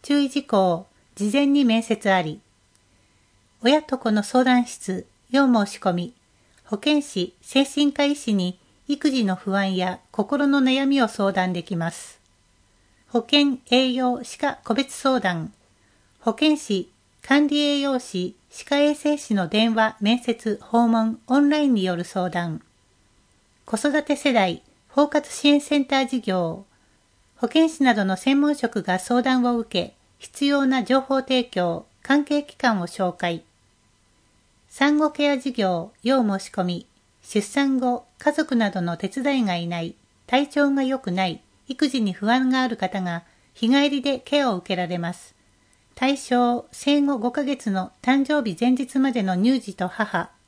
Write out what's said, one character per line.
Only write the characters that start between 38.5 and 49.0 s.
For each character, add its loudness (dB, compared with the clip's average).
な 2
ど -6
の -4
手 -6
伝 -2
い 0
が -2
い -6
な -6
い、 -8
体 0
調 2
が 0
良 -2
く -8
な 0
い、 -6
育 0
児 -2
に 0
不 -2
安 2
が 0
あ -2
る -4
方 -4
が、 -6
日 0
帰 4
り -2
で -2
ケ 0
ア 2
を 0
受 -8
け -2
ら -2
れ -4
ま -4
す。 -18
対 0
象、 0
生 2
後 0
五 -2
ヶ -4
月 -4
の -4
誕 2
生 0
日 -4
前 2
日 -2
ま 2